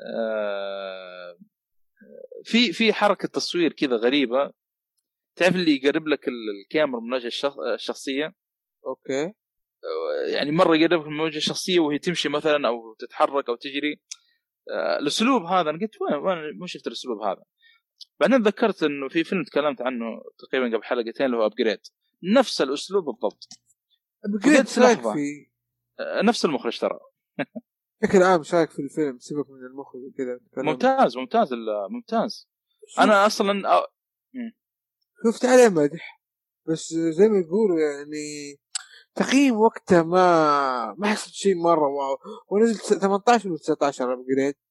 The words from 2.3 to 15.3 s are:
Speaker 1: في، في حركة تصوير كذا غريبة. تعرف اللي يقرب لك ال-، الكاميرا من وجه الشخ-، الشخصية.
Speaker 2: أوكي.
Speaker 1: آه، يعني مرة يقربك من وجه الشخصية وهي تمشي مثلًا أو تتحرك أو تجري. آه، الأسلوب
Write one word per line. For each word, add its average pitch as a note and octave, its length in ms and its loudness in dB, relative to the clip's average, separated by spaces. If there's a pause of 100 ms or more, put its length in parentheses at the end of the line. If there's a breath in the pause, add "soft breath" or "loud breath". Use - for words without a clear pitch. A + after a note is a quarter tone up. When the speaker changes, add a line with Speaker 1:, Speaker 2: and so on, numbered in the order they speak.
Speaker 1:
في، A3+ 280 2
في G#3+ 200 2
حركة G3+ 360 0
تصوير D#3 440 -2
كذا B2+ 240 -2
غريبة. B2+ 540 0 (880)
تعرف F3+ 180 2
اللي E3 220 2
يقرب C#3+ 320 0
لك C#3+ 200 -2
ال-، A2+ 220 -6 (120)
الكاميرا C#3 380 -2
من A#2 140 -6
وجه A#2+ 120 -6
الشخ-، C#3 320 -6 (160)
الشخصية. C#3 600 -6 (520)
Speaker 2:
أوكي. C3+ 380 -6
Speaker 1:
آه، D#2+ 1040 -8
يعني C#3 220 -4
مرة E3 260 4
يقربك E3 300 2
من D3+ 140 -8
وجه D#3 160 -4
الشخصية F3 440 -2
وهي D3 180 0
تمشي E3 300 -4
مثلًا D3 400 0
أو A2+ 300 -6
تتحرك C#3 500 -2
أو A#2+ 60 -2
تجري. C#3+ 460 -6 (680 loud breath)
آه، D#2+ 280 -2
الأسلوب A3 440 0